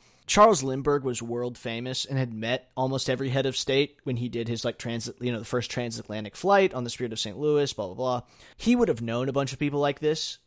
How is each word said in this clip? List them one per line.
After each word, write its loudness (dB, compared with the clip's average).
Charles 8
Lindbergh 0
was -2
world -6
famous -6
and -2
had 0
met -4
almost 0
every -2
head 0
of 0
state 0
when -2
he -4
did -4
his, -4
like, -2
transit, -6
you -2
know, -4
the -8
first -4
transatlantic -6
flight 4
on -4
the -4
Spirit -6
of -8
Saint -6
Louis, 2
blah, -4
blah, -10
blah. -2
He 4
would 4
have 0
known -2
a -4
bunch 0
of -12
people 0
like 0
this -2